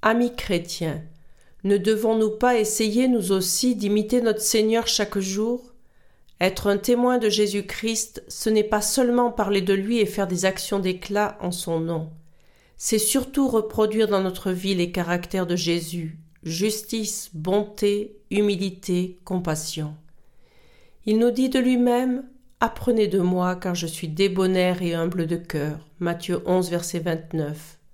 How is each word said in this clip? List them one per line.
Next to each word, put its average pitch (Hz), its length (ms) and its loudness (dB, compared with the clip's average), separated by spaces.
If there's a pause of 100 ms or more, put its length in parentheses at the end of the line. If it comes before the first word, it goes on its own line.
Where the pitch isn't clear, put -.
Amis 240 320 2
chrétiens, 165 680 -4 (640)
ne 196 100 4
devons-nous 214 640 2
pas 247 200 4
essayer 220 520 2
nous 196 240 2
aussi 190 420 2
d'imiter 208 460 2
notre 220 180 0
Seigneur 220 480 2
chaque 208 320 0
jour ? 214 540 -4 (680)
Être 190 280 0
un 202 100 4
témoin 247 400 2
de 233 100 2
Jésus-Christ, 208 1000 -2
ce - 200 -4
n'est 214 140 4
pas 214 180 0
seulement 240 480 2
parler 202 320 0
de 185 120 2
lui 202 260 0
et 208 60 6
faire 196 220 -2
des 180 180 -2
actions 190 340 0
d'éclat 190 640 -2
en 180 100 -4
son 165 300 -4
nom. 165 300 -4 (680)
C'est - 200 0
surtout 262 520 2
reproduire 214 580 2
dans 202 140 2
notre 185 300 -2
vie 185 220 -2
les 175 200 0
caractères 175 540 -2
de 175 100 0
Jésus, 170 600 -4 (260)
justice, 208 880 -4
bonté, 202 800 -2 (160)
humilité, 185 960 -2
compassion. 156 720 -6 (1120)
Il 214 120 4
nous 240 140 4
dit 254 180 2
de 262 100 2
lui-même : « 247 680 2 (340)
Apprenez 226 480 2
de 180 120 2
moi, 180 360 2
car 180 180 -4
je 165 140 -4
suis 156 220 -8
débonnaire 185 720 2
et 170 120 -2
humble 170 320 -2
de 165 120 -2
cœur. » 151 500 -6 (120)
Matthieu 175 460 -4
onze, 180 240 2
verset 175 300 -4
vingt-neuf. 160 800 -6 (140)